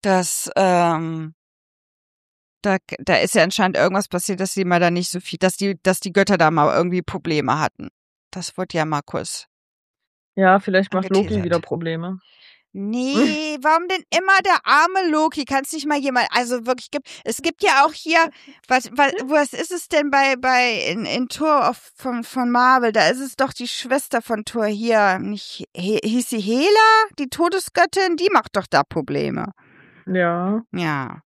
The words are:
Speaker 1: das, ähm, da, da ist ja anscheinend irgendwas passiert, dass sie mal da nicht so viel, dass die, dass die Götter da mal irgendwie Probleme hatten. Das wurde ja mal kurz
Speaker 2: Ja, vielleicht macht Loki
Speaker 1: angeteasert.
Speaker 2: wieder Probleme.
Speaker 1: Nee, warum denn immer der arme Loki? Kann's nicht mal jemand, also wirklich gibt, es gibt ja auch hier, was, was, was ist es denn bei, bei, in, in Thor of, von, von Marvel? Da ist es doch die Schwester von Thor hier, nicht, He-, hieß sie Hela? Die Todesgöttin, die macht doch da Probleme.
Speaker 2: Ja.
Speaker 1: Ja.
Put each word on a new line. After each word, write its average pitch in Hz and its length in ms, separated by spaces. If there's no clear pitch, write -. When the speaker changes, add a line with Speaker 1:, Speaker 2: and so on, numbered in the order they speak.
Speaker 1:
das, 185 540
ähm, 165 760
da, 196 140
da - 180
ist 104 180
ja 190 80
anscheinend 185 340
irgendwas 185 320
passiert, 180 320
dass 190 140
sie 196 100
mal 180 160
da 175 100
nicht 175 200
so 180 100
viel, - 180
dass 185 180
die, 196 260
dass 190 180
die 185 120
Götter 196 260
da 156 120
mal 156 260
irgendwie 175 260
Probleme 147 560
hatten. - 300
Das - 260
wurde 180 220
ja 151 60
mal 151 180
kurz - 440
Speaker 2:
Ja, 190 240
vielleicht 190 340
macht 185 160
Loki 190 80
Speaker 1:
angeteasert. 202 260
Speaker 2:
wieder 170 160
Probleme. 165 580
Speaker 1:
Nee, 277 880
warum 320 240
denn 349 240
immer 370 340
der 359 200
arme 339 440
Loki? 311 360
Kann's 277 280
nicht 294 140
mal 294 140
jemand, 254 320
also 240 340
wirklich 254 240
gibt, 285 180
es - 180
gibt 320 220
ja 285 240
auch 311 60
hier, 330 260
was, 254 240
was, 269 220
was 285 300
ist - 180
es 349 160
denn 294 240
bei, 269 240
bei, 247 560
in, 202 140
in 233 240
Thor 294 420
of, - 240
von, 240 300
von 247 260
Marvel? 247 400
Da 208 160
ist 247 140
es 277 160
doch 262 160
die 240 160
Schwester 254 540
von 220 220
Thor 220 220
hier, 208 540
nicht, 196 560
He-, 196 260
hieß 233 280
sie 226 100
Hela? 415 640
Die 269 80
Todesgöttin, 349 880
die 359 160
macht - 240
doch 196 120
da 143 140
Probleme. 147 680
Speaker 2:
Ja. 185 560
Speaker 1:
Ja. 156 540